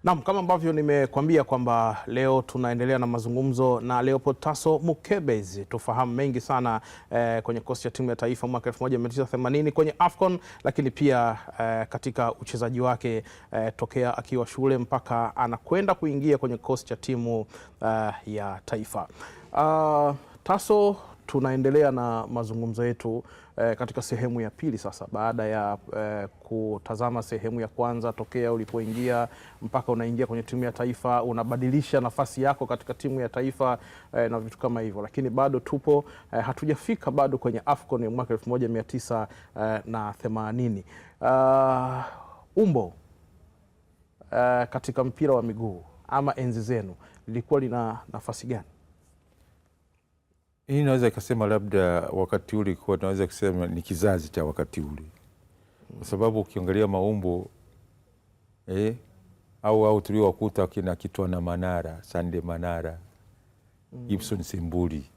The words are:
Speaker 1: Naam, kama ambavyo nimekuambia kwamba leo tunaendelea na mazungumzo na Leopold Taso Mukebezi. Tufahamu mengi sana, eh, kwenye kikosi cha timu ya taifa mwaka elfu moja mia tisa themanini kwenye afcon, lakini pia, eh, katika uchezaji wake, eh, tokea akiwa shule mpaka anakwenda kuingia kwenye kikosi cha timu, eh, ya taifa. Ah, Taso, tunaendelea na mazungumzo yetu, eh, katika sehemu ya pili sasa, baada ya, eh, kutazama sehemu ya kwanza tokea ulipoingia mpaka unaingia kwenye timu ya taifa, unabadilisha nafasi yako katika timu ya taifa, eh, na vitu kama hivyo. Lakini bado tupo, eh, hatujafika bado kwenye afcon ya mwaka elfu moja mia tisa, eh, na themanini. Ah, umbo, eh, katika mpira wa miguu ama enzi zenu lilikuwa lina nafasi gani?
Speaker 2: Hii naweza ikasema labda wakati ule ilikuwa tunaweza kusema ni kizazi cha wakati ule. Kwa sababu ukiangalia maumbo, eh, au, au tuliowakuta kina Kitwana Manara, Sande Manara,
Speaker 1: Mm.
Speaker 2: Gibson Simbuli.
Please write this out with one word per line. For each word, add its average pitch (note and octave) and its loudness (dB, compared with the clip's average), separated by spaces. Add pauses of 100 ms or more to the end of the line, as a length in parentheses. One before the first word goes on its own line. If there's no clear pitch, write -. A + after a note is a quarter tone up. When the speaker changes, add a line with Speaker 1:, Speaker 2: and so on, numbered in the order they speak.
Speaker 1:
Naam, E3+ 4
kama G3 0
ambavyo E3+ 2
nimekuambia D3 4
kwamba A#2 2 (100)
leo C3 4
tunaendelea B2 0
na B2 2
mazungumzo A#2+ 2
na B2 0
Leopold C3+ 2
Taso D3+ 2
Mukebezi. C3 -2
Tufahamu A#2+ -2
mengi B2+ 0
sana, A#2+ 0 (300)
eh, A#2 2
kwenye A#2 -4
kikosi B2 -8
cha B2 -4
timu B2+ -2
ya A#2 -2
taifa B2 -2
mwaka B2 -2
elfu B2 -6
moja B2+ 0
mia A#2+ -2
tisa B2+ -2
themanini C3+ 0
kwenye D#3 2
afcon, F3+ 2 (260)
lakini C3+ 0
pia, A#2+ 4 (220)
eh, A2+ 0
katika A#2 -2
uchezaji A#2+ -4
wake, A#2+ 0 (300)
eh, A2+ -2
tokea B2 -2
akiwa A#2+ -2
shule C3 0
mpaka A#2+ -2
anakwenda E3 0
kuingia C#3+ 2
kwenye B2 -2
kikosi - -4
cha A#2+ -6
timu, A#2 -4 (360)
eh, A2 0 (140)
ya G2+ -6
taifa. A2 -6 (480)
Ah, D3+ 4 (300)
Taso, G3+ 4 (300)
tunaendelea C3+ 4
na A#2+ -2
mazungumzo A#2 -4
yetu, A#2 -4 (320)
eh, A#2 2
katika B2 -6
sehemu A#2+ -2
ya A2 -4
pili C3+ -4
sasa, - -10
baada A2 -2
ya, G#2 -2 (180)
eh, G#2+ -4 (120)
kutazama A2 -4
sehemu A2+ -6
ya A2 -4
kwanza A#2 -2
tokea A#2 -2
ulipoingia A#2 -2 (340)
mpaka B2 -2
unaingia A#2 0
kwenye A#2 -6
timu B2 -4
ya A#2+ -4
taifa, B2 0
unabadilisha B2 0
nafasi B2+ -2
yako C3+ 2
katika B2 -6
timu C3 -4
ya A#2+ -2
taifa, B2+ 0 (380)
eh, A#2 2
na A#2 -2
vitu A2+ -12
kama A#2 -2
hivyo. G#2 -6
Lakini C3 -4
bado C3 2
tupo, C#3+ 2 (280)
eh, A#2 0
hatujafika D3+ -2
bado C3+ 2
kwenye A2+ -2
afcon C3+ -2
ya A2 -2
mwaka A#2+ -2
elfu - -6
moja B2 0
mia A2+ -2
tisa, A2+ -4 (320)
eh, A2 0
na G#2+ -6
themanini. A2 -2 (380)
Ah, C3 4 (520)
umbo, C3 4 (1400)
eh, B2 2
katika C3 -2
mpira C3+ 2
wa A#2+ 4
miguu A2 -6 (260)
ama C#3 0
enzi B2 -2
zenu G#2 -4 (340)
lilikuwa A#2+ 2
lina A#2 -4 (140)
nafasi A2+ -10
gani? A#2 -6 (2000)
Speaker 2:
Hii C#3 2
naweza C3 6
ikasema A2 0
labda G2+ 2 (180)
wakati F#2+ -2
ule G2+ 2
ilikuwa F#2 0
tunaweza F#2+ 0
kusema F2+ 0
ni E2+ -4
kizazi F2+ 2
cha D#2+ -2
wakati D#2 -4
ule. D2+ -8 (960)
Kwa A2 -12
sababu A2 2
ukiangalia F#2+ 0
maumbo, F#2+ 0 (1160)
eh, G#2 -2 (680)
au, G#2+ 6
au G#2+ 6
tuliowakuta G2+ 2
kina F2+ -4
Kitwana F2+ -4
Manara, F2 -2
Sande F2 -4
Manara, E2+ -6 (960)
Speaker 1:
Mm. B2 -14
Speaker 2:
Gibson G2 -2
Simbuli. E2+ -4 (120)